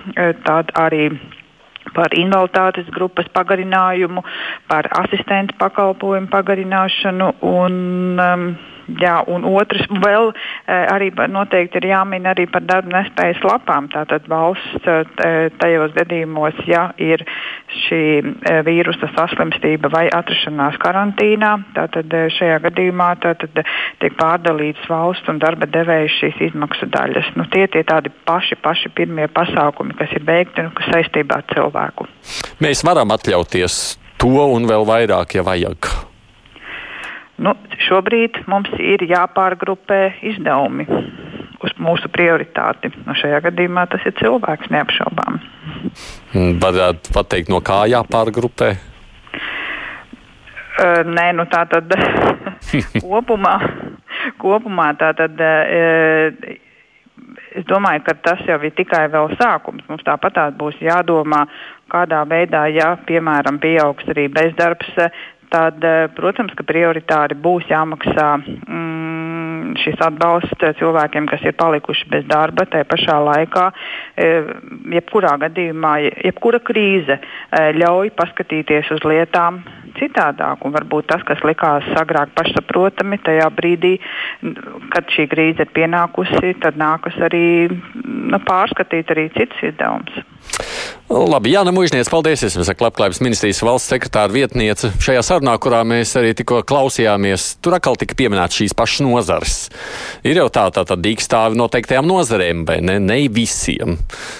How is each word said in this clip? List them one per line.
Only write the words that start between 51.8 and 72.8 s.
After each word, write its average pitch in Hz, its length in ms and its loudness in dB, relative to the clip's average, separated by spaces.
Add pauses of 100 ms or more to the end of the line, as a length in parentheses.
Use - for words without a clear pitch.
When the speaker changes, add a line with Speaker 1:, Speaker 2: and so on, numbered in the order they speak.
Speaker 1:
<laughs> - 540 -4
kopumā, 196 520 0 (800)
kopumā 196 600 0
tā 160 180 2
tad, 160 260 -2
ē, 160 1160 2 (960)
es 180 160 -10
domāju, 190 360 2
ka 165 200 0
tas 175 240 0
jau 156 160 0
ir 156 120 -4
tikai 170 360 2
vēl 156 240 0
sākums. 202 520 0
Mums 156 200 -12
tāpatās 151 480 0
būs 147 240 -6
jādomā, 160 640 2 (460)
kādā 165 340 0
veidā, 165 420 2
ja, 156 280 2 (120)
piemēram, 151 540 0
pieaugs 156 500 2
arī 147 200 0
bezdarbs, 165 600 0 (580)
tad, 160 340 0
eh, 160 240 2
protams, 185 480 -4
ka - 80 -6
prioritāri 160 760 0
būs 170 320 0
jāmaksā, 156 600 0 (380)
mm, 160 1080 -6
šis - 240 -2
atbalsts 170 640 0 (140)
cilvēkiem, 151 500 0
kas 151 140 -2
ir 156 100 0
palikuši 156 560 0
bez 147 160 -2
darba. 160 400 0
Tā 156 180 0